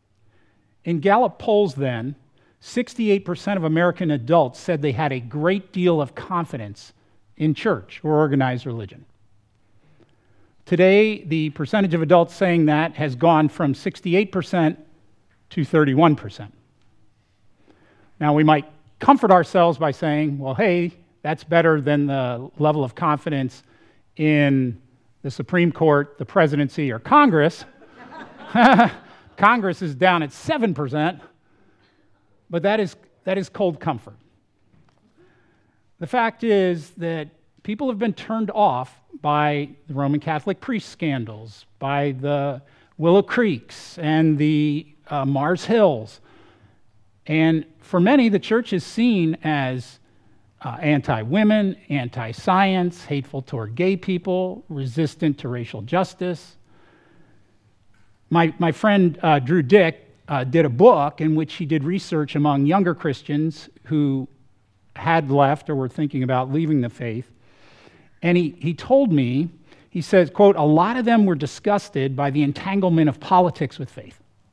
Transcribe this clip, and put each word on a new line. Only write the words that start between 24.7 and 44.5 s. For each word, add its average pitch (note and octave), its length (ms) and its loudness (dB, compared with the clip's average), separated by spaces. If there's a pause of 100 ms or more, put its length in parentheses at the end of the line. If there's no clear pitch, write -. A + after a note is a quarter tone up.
the C#3 100 -10
Supreme E3+ 400 0
Court, D3 460 2
the C3 80 -10
presidency, D3 640 0
or A2+ 80 -8
Congress." F3+ 640 4 (920)
<laughs> A#3 380 6 (460)
Congress G3+ 440 2
is D3+ 140 -6
down F3 260 4
at C#3+ 120 -6
seven A#3 400 -2
percent, D3+ 480 -4 (1300)
but E3+ 140 -4
that G#3 180 2
is, - 160 -6 (260)
that F#3+ 140 -4
is F#3+ 100 -6
cold F3+ 320 -4
comfort. A#2+ 380 -8 (1800)
The E3+ 80 -10
fact A#3 360 -2
is F#3 540 0
that E3 320 -8 (340)
people A3 240 -6
have A#3+ 100 -4
been A3 140 -2
turned A3 400 -6
off C#3 480 -2 (220)
by D3 480 0 (180)
the D3 60 -12
Roman C#3 260 -2
Catholic D#3+ 400 -6
priest A3+ 300 -8
scandals, A2+ 760 -10 (120)
by C#3+ 400 -4
the C#3 420 -4 (360)
Willow F3 260 4
Creeks - 760 -4
and D#3 380 2
the, D3+ 480 0 (220)